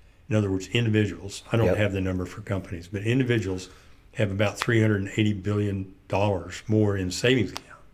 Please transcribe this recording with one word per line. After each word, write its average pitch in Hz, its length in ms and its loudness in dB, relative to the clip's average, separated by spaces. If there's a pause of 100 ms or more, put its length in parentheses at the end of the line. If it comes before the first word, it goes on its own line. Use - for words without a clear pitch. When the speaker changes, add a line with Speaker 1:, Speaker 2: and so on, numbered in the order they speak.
(300)
Speaker 1:
In 107 60 2
other 104 140 2
words, 95 180 -2
individuals, 107 840 0
I 117 60 0
don't 113 100 4
Speaker 2:
Yep. 90 120 4
Speaker 1:
have 104 160 2
the 98 80 -2
number 92 240 -2
for 107 160 -14
companies, 90 440 -6
but 101 160 -6
individuals 113 680 0 (440)
have 101 160 0
about 98 280 0
three 117 220 2
hundred 107 220 4
and 98 140 -6
eighty 107 160 2
billion 98 600 -4 (140)
dollars 95 600 -2
more 107 280 4
in 92 140 -2
savings 120 420 2
account - 280 -16 (140)